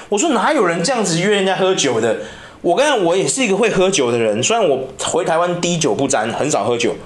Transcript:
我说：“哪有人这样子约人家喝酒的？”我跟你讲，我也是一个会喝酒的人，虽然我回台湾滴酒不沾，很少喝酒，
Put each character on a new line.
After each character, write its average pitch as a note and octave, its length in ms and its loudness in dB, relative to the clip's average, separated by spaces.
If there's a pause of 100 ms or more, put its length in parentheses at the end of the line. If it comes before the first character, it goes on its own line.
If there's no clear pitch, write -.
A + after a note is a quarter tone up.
我 - 80 -2
说 E4 160 0
：“哪 A3+ 180 0
有 C4+ 140 2
人 E3 180 -2
这 C4 80 0
样 A3+ 140 -2
子 E3 140 -2
约 F#3 100 0
人 G3+ 160 2
家 F#3+ 100 0
喝 F#3+ 200 2
酒 B2 260 0
的？” A2+ 200 0 (400)
我 F3 140 0
跟 B3 80 2
你 D4+ 60 2
讲， A3+ 160 2
我 E3+ 100 2
也 F3 120 0
是 C4 180 0
一 - 20 0
个 F#3+ 80 2
会 G#3+ 140 2
喝 F3+ 180 2
酒 C3+ 240 0
的 A#2+ 60 0
人， A2 240 0
虽 G#3+ 160 0
然 G#3 100 2
我 C3+ 200 0 (160)
回 E3 200 -2
台 E3+ 140 0
湾 F3 240 0
滴 F3 160 0
酒 D3 160 0
不 G2+ 140 0
沾， A2+ 240 0
很 A2+ 180 -4
少 A#2 140 0
喝 A#2+ 120 0
酒， G#2+ 200 -2 (100)